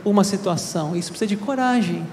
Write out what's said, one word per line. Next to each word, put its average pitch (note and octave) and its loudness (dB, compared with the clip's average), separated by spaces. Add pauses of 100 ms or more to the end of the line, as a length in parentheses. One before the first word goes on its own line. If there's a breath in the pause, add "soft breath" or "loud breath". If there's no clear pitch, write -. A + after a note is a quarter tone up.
uma G3+ 6
situação. F3 -2
Isso E3+ -6
precisa A3 -2
de G3+ 0
coragem. A#3 0